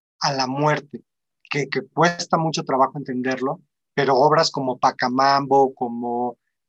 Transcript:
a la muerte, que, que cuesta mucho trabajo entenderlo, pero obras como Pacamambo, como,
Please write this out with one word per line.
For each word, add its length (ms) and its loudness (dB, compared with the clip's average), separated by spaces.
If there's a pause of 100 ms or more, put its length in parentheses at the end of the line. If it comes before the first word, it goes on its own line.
(240)
a 100 -2
la 140 -2
muerte, 560 -2 (460)
que, 180 -4
que 140 -4
cuesta 560 0
mucho 260 -2
trabajo 340 0
entenderlo, 640 -4 (340)
pero 220 2
obras 340 4
como 300 -6
Pacamambo, 960 2
como, 640 -6 (320)